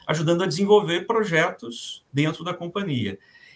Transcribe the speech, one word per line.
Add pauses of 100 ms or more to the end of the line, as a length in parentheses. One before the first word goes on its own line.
ajudando
a
desenvolver
projetos
dentro
da
companhia (360)